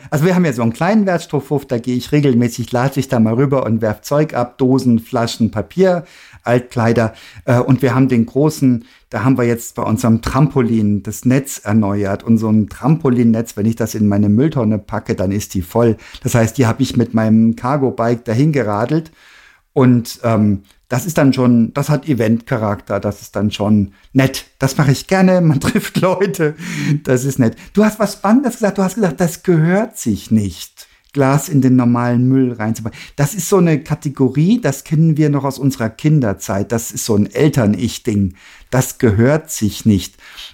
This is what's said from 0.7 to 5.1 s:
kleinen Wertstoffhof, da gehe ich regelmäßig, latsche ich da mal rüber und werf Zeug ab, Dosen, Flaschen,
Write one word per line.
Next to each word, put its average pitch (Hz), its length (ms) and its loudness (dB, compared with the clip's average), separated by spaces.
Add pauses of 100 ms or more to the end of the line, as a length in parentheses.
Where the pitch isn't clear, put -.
kleinen 202 320 0
Wertstoffhof, 151 640 -4
da 127 100 -4
gehe 123 180 -4
ich 123 160 -6
regelmäßig, 123 600 0
latsche 131 280 -2
ich 127 100 -2
da - 100 0
mal 110 160 2
rüber 135 300 0
und 110 160 -2
werf 107 200 -2
Zeug 147 320 -2
ab, 120 240 -4
Dosen, 127 420 2
Flaschen, 117 520 -2